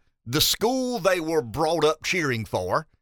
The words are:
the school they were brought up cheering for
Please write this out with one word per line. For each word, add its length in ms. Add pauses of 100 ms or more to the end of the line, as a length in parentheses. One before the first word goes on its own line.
(260)
the 140
school 580
they 200
were 240
brought 420
up 180
cheering 420
for 440 (140)